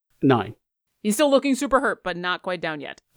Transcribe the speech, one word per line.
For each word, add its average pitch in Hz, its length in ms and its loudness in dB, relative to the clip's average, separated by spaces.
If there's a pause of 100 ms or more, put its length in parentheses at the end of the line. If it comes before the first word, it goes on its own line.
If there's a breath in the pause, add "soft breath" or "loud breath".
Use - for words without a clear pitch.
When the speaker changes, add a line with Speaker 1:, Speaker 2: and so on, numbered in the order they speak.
(220)
Speaker 1:
nine. 117 320 2 (480)
Speaker 2:
He's 208 120 0
still 294 160 4
looking 269 260 2
super 262 240 0
hurt, 220 240 -4
but 180 120 -6
not 180 260 -6
quite 180 180 -6
down 156 200 -6
yet. - 200 -14 (160)